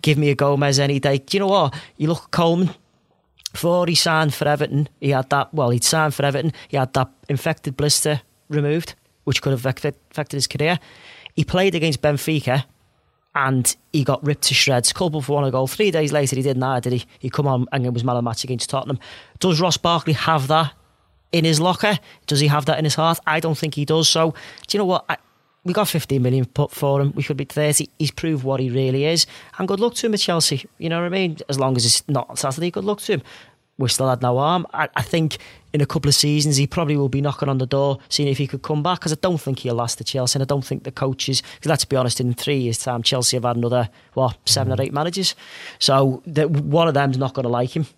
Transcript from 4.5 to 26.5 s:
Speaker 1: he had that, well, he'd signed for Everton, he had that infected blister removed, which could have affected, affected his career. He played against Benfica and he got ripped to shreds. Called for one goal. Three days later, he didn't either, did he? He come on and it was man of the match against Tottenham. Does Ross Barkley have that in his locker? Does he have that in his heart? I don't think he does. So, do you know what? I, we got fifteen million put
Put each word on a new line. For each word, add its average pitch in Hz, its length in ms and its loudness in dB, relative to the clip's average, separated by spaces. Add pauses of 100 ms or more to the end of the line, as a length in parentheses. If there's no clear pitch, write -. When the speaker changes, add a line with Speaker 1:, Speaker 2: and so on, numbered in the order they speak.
Speaker 1:
he 139 80 0
had 131 220 0
that, 143 220 0
well, 135 180 2
he'd 120 120 2
signed 156 300 2
for - 120 -2
Everton, 143 280 0 (160)
he 143 80 -2
had 131 160 0
that 131 160 0 (180)
infected 147 480 -4
blister 147 460 0 (280)
removed, 151 440 -2 (320)
which - 160 0
could 143 100 -2
have 131 100 0
affected, 135 340 -2 (160)
affected 147 260 -6
his 135 100 -2
career. 156 320 0 (540)
He 156 100 0
played 180 320 2
against 156 260 0
Benfica 143 640 0 (680)
and 135 420 0 (180)
he 147 100 2
got 135 220 0
ripped 147 180 -2
to - 100 0
shreds. 123 400 2
Called 156 320 -2
for 143 160 0
one 135 100 0
goal. 131 160 0
Three 208 240 0
days 156 200 0
later, 143 240 0
he 131 60 -2
didn't 131 220 0
either, 127 260 0
did 123 100 0
he? - 60 -10 (140)
He 127 100 -6
come 139 180 0
on 123 240 2
and 131 140 0
it 123 80 -2
was 120 100 -2
man 123 120 0
of 120 80 0
the 120 60 -2
match 113 140 -6
against 123 260 -6
Tottenham. 135 300 -4 (400)
Does 156 220 2
Ross 175 160 2
Barkley 165 360 0
have 147 340 0
that 156 260 2 (580)
in 165 140 2
his 156 140 4
locker? 185 400 2 (280)
Does 143 140 2
he 151 60 4
have 147 180 2
that 147 120 0
in 156 80 -2
his 143 100 0
heart? 165 300 0
I 156 140 0
don't 160 180 -2
think 151 180 -4
he 147 100 -2
does. 160 240 2
So, 160 220 2 (360)
do 202 100 -2
you - 20 2
know 208 60 0
what? 180 240 0
I, 160 80 -2 (460)
we 180 100 -2
got 208 140 2
fifteen 135 360 0
million 127 220 2
put 143 260 -2